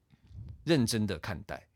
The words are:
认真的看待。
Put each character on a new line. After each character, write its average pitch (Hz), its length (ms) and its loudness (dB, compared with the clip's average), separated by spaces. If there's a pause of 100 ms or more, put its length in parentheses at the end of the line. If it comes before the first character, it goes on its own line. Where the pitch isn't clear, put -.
(640)
认 147 240 4
真 107 180 2
的 95 140 -2
看 82 240 -6
待。 - 340 -10